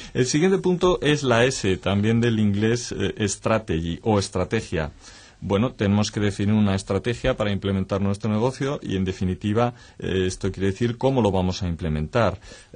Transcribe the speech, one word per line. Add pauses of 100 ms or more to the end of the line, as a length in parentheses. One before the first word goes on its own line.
(140)
El
siguiente
punto
es
la
S,
también
del
inglés,
eh,
strategy
o
estrategia. (520)
Bueno,
tenemos
que
definir
una
estrategia
para
implementar
nuestro
negocio
y,
en
definitiva, (240)
eh,
esto
quiere
decir
cómo
lo
vamos
a
implementar. (360)